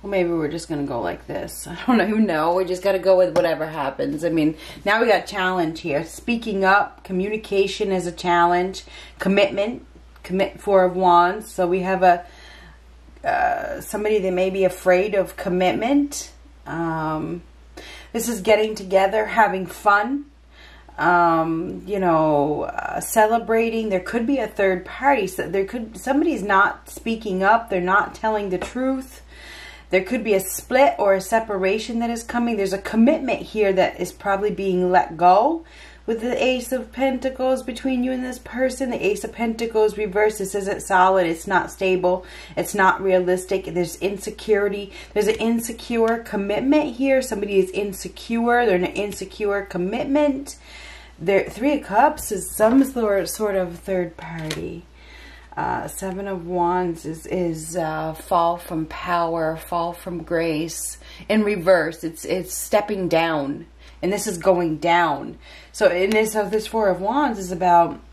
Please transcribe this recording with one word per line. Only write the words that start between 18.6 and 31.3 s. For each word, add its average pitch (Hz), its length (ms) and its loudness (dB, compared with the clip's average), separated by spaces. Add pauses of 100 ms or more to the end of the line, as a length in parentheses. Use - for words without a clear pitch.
together, 196 500 2
having 190 400 2
fun. 220 600 0 (680)
Um, 170 880 2
you 196 120 -4
know, 156 640 2
uh, - 380 -6
celebrating. 226 880 2
There 190 120 0
could 233 260 -4
be 277 120 0
a 214 100 -4
third 190 360 0
party. 254 420 0
So - 220 -6
there 196 160 0
could, 226 320 -8
somebody's 277 460 0
not 202 460 2
speaking 220 540 -4
up. 226 260 4
They're 185 120 0
not 196 340 0
telling 208 360 -2
the 180 80 -2
truth. 262 640 -6 (680)
There 190 140 2
could 233 180 -4
be 208 120 0
a 190 60 2
split - 580 2
or 196 160 4
a 190 60 0
separation 220 800 -2